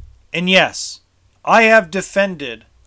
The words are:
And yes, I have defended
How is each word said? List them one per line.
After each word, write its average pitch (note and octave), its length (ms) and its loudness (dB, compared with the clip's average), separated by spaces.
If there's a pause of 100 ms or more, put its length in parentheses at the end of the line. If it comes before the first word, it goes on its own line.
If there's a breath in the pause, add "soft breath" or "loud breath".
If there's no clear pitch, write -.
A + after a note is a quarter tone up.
(320)
And F3 160 -4
yes, - 520 0 (440)
I G#3 180 4
have A3 280 4
defended F3 760 -6 (200)